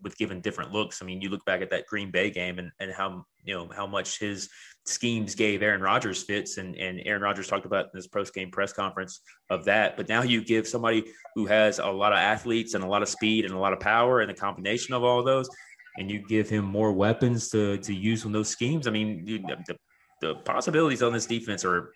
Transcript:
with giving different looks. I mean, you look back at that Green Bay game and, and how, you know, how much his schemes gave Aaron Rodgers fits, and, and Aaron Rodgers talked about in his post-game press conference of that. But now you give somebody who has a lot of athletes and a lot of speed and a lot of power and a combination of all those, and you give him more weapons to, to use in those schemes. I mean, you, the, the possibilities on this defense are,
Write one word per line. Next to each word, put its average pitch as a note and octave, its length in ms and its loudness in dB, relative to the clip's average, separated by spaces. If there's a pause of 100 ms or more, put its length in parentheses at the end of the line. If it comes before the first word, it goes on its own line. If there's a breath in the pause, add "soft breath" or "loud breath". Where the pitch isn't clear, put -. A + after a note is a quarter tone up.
with G2 140 -10
giving F#2+ 240 -4
different F2 300 -6
looks. G#2 300 -4
I F#2 40 -12
mean, F#2 160 -8
you G2 80 -6
look G2 160 -6
back F#2 160 0
at F#2 80 -6
that F#2+ 180 -4
Green G2+ 240 -6
Bay F#2 200 2
game F2+ 280 -6
and, F2 200 -10
and F#2+ 120 -8
how, F#2 340 -6 (180)
you G2+ 100 -6
know, E2+ 220 -6
how G2+ 120 -6
much G2 320 -4
his G2+ 300 -6 (360 loud breath)
schemes A2+ 500 -2
gave G#2 260 2
Aaron G#2 200 2
Rodgers G2+ 420 0
fits, - 340 -4
and, F#2 180 -8
and F#2 300 -6
Aaron G#2 160 0
Rodgers G2+ 260 -2
talked G2 180 -2
about F#2+ 280 0
in F#2+ 40 -12
his F2+ 100 -14
post-game F#2+ 440 -6
press G2 220 -2
conference F#2+ 480 -4 (280 soft breath)
of F2 160 0
that. G2+ 320 4
But G2+ 120 -6
now A2+ 140 4
you A#2 200 2
give A2 240 2
somebody A2+ 360 2 (320 loud breath)
who A2 100 -2
has G#2 340 6
a - 60 -2
lot G2+ 280 2
of G2 60 6
athletes A2+ 540 2
and G2 100 0
a F#2 40 -4
lot G2+ 140 4
of G2 80 0
speed A2 360 2
and F#2+ 80 -6
a F#2 60 -4
lot F#2+ 140 2
of F#2+ 60 -4
power A#2+ 420 4
and G2+ 100 0
a - 20 -8
combination G2+ 640 -2
of A#2+ 80 0
all B2 200 4
those, C3 260 2 (480 loud breath)
and F#2+ 120 -6
you G#2 180 -6
give G#2+ 220 2
him G#2 160 2
more G#2 280 2
weapons A2 560 2
to, G#2 300 2
to G2+ 140 -6
use A2 320 0
in G#2+ 60 -4
those G#2+ 180 0
schemes. C3+ 380 -2
I A2+ 40 0
mean, G#2+ 340 -2
you, G#2+ 140 -4
the, E2+ 360 -10 (460)
the D#2 140 -2
possibilities D3+ 680 2
on A#2 100 4
this A2+ 140 -2
defense A2+ 380 -4
are, F2 300 0